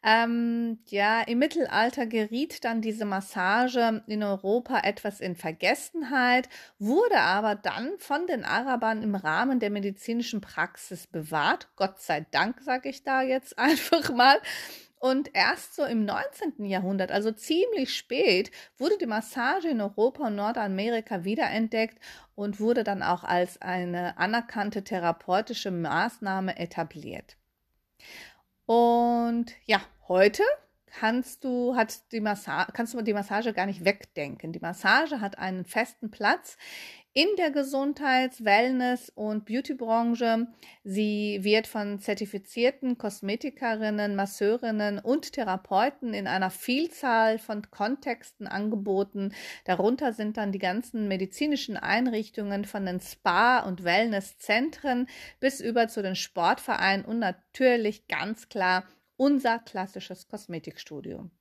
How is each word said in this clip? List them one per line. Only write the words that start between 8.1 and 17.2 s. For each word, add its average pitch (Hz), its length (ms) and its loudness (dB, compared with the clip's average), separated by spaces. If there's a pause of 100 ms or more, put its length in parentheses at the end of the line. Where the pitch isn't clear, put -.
den 294 180 -2
Arabern 226 600 0
im 208 100 0
Rahmen 202 460 2
der 214 100 0
medizinischen 208 720 -4
Praxis - 640 -8
bewahrt. 160 680 -2
Gott - 260 -2
sei 156 300 -2
Dank, 185 320 0
sag 262 240 -4
ich - 160 -10
da 262 180 2
jetzt 262 380 -2
<laughs> - 0 -
einfach 302 520 2
mal. 262 280 8 (600)
Und 262 320 0
erst 220 440 0
so 294 80 0
im 226 180 0
neunzehnten 247 640 -4
Jahrhundert, 190 440 -2
also 214 220 0